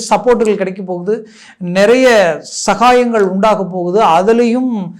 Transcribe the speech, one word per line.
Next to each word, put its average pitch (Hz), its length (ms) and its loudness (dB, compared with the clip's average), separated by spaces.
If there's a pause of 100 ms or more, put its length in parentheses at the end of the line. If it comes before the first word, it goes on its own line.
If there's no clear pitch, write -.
சப்போர்ட்டுகள் 220 520 0
கிடைக்க 190 220 -8
போகுது, 180 300 -6 (440)
நிறைய 202 500 2 (580)
சகாயங்கள் 233 680 2
உண்டாக 202 320 0
போகுது. 180 380 -4
அதுலயும் 226 720 2 (260)